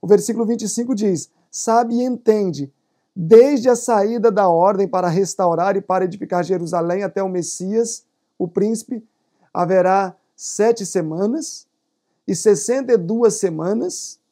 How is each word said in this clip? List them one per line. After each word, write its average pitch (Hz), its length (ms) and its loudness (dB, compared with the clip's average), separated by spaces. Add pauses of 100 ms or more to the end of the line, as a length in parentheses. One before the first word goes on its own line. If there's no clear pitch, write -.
O 180 60 -10
versículo 214 380 2
vinte 226 160 -2
e 214 80 -6
cinco 240 260 -4
diz, 196 340 -2 (220)
"Sabe 233 440 0
e 240 80 0
entende, 208 680 -2 (440)
desde 226 520 6
a 240 80 4
saída 226 560 0
da 190 160 2
ordem 185 400 2
para 180 220 -2
restaurar 180 640 0
e 196 60 -2
para 185 240 -2
edificar 180 380 -4
Jerusalém 175 600 -2
até 196 180 -4
o 190 60 -2
Messias, 190 800 -4 (320)
o 185 100 -4
príncipe, 220 560 -4 (480)
haverá 185 640 2 (200)
sete 220 500 0
semanas 185 840 -4 (600)
e 196 80 -2
sessenta 240 580 0
e 226 40 4
duas 208 360 0
semanas 196 840 -4 (120)